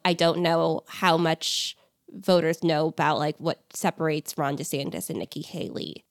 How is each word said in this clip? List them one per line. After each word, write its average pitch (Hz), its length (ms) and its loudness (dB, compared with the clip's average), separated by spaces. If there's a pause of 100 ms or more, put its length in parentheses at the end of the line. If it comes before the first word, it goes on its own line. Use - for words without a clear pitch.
I 180 80 4
don't 170 260 2
know 165 480 2
how 175 300 2
much - 600 0 (320)
voters 170 540 2
know 160 260 2
about, 151 300 0
like, 151 200 -2
what 165 240 -4 (100)
separates 160 640 -2
Ron 143 180 -2
DeSantis - 540 -6
and 117 80 -6
Nikki - 240 -8
Haley. - 680 -10